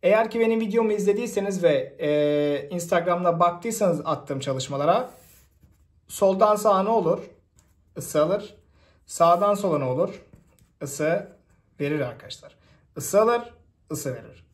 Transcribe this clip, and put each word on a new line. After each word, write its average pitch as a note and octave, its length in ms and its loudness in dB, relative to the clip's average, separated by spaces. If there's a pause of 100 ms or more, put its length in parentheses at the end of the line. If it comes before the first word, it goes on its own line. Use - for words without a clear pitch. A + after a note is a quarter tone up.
Eğer A3 280 4
ki A3+ 100 -2
benim A3+ 200 2
videomu A3 320 0
izlediyseniz G3 680 -2
ve, D3 360 2
e, D3 720 0
Instagram'da F3 720 0
baktıysanız F3 640 0
attığım D#3+ 360 -6
çalışmalara C#3+ 720 -2 (1000)
soldan G3+ 480 2
sağa G3 260 2
ne G3+ 60 -2
olur? G3 320 0 (760)
Isı D3 260 -2
alır. F#3 340 -2 (500)
Sağdan F3 480 4
sola F#3+ 240 0
ne C3+ 60 -2
olur? C3 380 -2 (600)
Isı D#3 460 -4 (520)
verir C#3+ 200 -2
arkadaşlar. - 560 -12 (400)
Isı F#3+ 240 0
alır, A#3 340 0 (380)
ısı C#3+ 220 -8
verir. - 400 -20